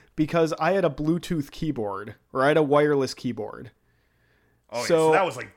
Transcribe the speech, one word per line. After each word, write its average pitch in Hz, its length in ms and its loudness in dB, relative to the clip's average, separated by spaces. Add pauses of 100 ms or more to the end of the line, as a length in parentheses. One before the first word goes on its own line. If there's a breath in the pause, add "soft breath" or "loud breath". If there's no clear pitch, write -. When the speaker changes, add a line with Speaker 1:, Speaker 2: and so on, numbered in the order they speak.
(160 loud breath)
Speaker 1:
because 160 380 0
I 156 180 0
had 190 140 2
a 160 40 0
Bluetooth 151 640 -4
keyboard, 107 640 -8 (160)
or 131 120 0
I 135 40 4
had 156 100 4
a 160 60 6
wireless 143 500 2
keyboard. 117 580 -10 (960)
Speaker 2:
Oh, 120 100 -8
yeah, 120 80 -6
Speaker 1:
So 160 200 4
Speaker 2:
so 156 40 4
that 190 140 4
was, 143 100 -6
like, 110 220 -14